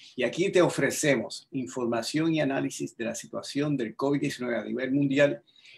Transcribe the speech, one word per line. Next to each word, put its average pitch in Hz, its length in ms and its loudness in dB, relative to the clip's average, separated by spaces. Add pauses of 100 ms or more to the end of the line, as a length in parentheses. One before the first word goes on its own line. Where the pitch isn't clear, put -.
(160)
y 123 80 0
aquí 170 280 0
te 185 80 6
ofrecemos 139 920 2
información 127 840 -2
y 151 80 2
análisis 139 520 -2
de 113 120 -6
la 113 80 -4
situación 139 600 -4
del 120 220 -4
covid 139 240 0
diecinueve 123 380 -2
a 107 60 -6
nivel 123 280 -4
mundial 143 500 4 (360)